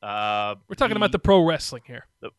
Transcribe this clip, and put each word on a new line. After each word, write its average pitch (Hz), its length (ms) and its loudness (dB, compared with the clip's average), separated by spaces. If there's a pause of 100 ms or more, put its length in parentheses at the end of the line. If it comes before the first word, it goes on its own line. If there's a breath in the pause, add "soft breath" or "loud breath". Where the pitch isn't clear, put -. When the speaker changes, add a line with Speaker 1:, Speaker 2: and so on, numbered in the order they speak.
Speaker 1:
uh, 104 540 -2 (120)
Speaker 2:
We're 196 60 -14
talking 240 180 0
Speaker 1:
the 214 60 -2
Speaker 2:
about 208 140 0
the 190 60 0
pro 190 240 6
wrestling 156 440 -2
here. 120 200 -18 (140)
Speaker 1:
the, - 180 -10